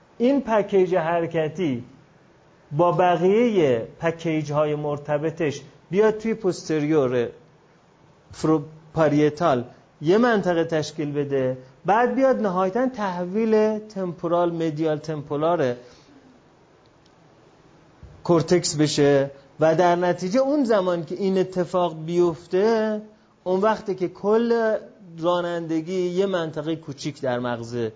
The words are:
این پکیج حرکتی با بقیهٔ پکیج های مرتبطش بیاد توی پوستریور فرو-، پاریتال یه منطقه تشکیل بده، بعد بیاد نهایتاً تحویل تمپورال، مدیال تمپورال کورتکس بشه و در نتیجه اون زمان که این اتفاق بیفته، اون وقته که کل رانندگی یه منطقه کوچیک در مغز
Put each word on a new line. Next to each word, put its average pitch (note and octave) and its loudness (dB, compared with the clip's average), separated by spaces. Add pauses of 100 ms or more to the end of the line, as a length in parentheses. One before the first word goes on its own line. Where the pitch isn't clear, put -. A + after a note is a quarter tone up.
(180)
این B3+ 2
پکیج G3 2
حرکتی D#3+ -2 (880)
با F3 2
بقیهٔ F3+ 2 (120)
پکیج D#3+ -4
های D3+ 0
مرتبطش D3 -4 (300)
بیاد G#3+ 2
توی A3+ -4
پوستریور D3 0 (1040)
فرو-، D#3 0 (320)
پاریتال D3 2 (380)
یه F3+ 4
منطقه F#3 2
تشکیل D#3 -4
بده، C3+ -2 (280)
بعد A#3+ 2
بیاد C4 2
نهایتاً F#3+ 0
تحویل G#3+ 0
تمپورال، F3 -2
مدیال D#3+ -2
تمپورال D3+ -2 (2500)
کورتکس E3+ 2
بشه C#3+ 4 (300)
و D#3+ 4
در E3+ 4
نتیجه F3+ 0
اون C#4 2
زمان F#3 0
که F3+ -10
این F#3+ 0
اتفاق F3+ -2 (100)
بیفته، G3+ 0 (420)
اون F#3 0
وقته G3+ 0
که F3 -4
کل A3+ 0 (420)
رانندگی E3+ -2
یه F3+ 0
منطقه D#3+ -4
کوچیک D3+ -10
در B2 -2
مغز A#2+ -6 (200)